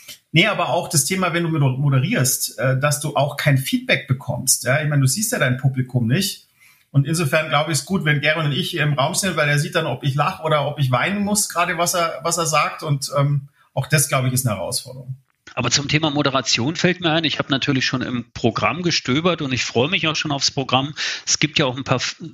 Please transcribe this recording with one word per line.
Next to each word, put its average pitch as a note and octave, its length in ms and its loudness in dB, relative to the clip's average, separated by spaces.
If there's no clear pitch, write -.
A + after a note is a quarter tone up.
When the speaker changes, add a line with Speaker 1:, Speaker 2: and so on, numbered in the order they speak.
Speaker 1:
Nee, F3 140 6
aber E3+ 240 0
auch E3+ 180 0
das D3+ 160 0
Thema, F#3 280 0
wenn E3+ 120 0
du D#3+ 120 0
moderierst, C#3 1000 0
äh, C3 180 0
dass C#3+ 220 0
du D3+ 160 -6
auch C#3+ 220 0
kein C#3 200 2
Feedback F3+ 520 -2
bekommst. B2+ 560 -2
Ja? C3+ 160 2
Ich D3+ 80 -2
meine, C#3+ 140 4
du C3 40 4
siehst G3+ 240 -2
ja A#3+ 80 0
dein B2+ 160 2
Publikum B2+ 500 -2
nicht. E3+ 420 -2
Und C#3 140 4
insofern, D#3 440 0
glaube D3+ 220 2
ich, D#3+ 80 0
ist - 60 -6
gut, F3+ 200 -2
wenn D3 160 2
Gero D#3 180 2
und D3+ 120 0
ich F3 240 -2
im D3 180 2
Raum C#3 220 0
sind, F#3 200 0
weil D3+ 140 2
er D3 100 2
sieht F3 160 -2
dann, D#3 100 0
ob - 180 -4
ich C#3 120 0
lache D#3+ 280 -2
oder D3+ 240 2
ob C#3+ 120 -4
ich C3 120 2
weinen E3+ 320 0
muss, G#3 260 0
gerade F3 280 0
was F3 160 0
er, E3+ 300 -2
was E3+ 140 0
er E3+ 80 0
sagt. D#3 380 0
Und, C#3+ 340 -2
ähm, C#3+ 320 2
auch C3+ 140 -2
das, D3+ 220 2
glaube C3 180 2
ich, B2+ 60 0
ist B2+ 140 0
eine G#2 100 0
Herausforderung. - 600 -8
Speaker 2:
Aber B2+ 160 -2
zum C#3+ 160 0
Thema D#3 240 2
Moderation C3+ 640 0
fällt F3+ 260 2
mir E3+ 100 2
ein, D#3+ 120 2
ich D3 160 0
habe - 120 -4
natürlich C3+ 340 0
schon B2+ 180 -2
im A#2+ 300 -6
Programm A#2 500 0
gestöbert E3 580 0
und C#3 100 -4
ich B2 140 -2
freue E3+ 240 2
mich F3+ 180 0
auch D3+ 80 0
schon D3+ 160 -2
aufs C#3 200 -2
Programm. C3+ 420 0
Es - 140 0
gibt D3+ 180 0
ja D#3 80 4
auch B2+ 100 -2
ein C3+ 80 -6
paar C3 140 2
F-, - 240 -6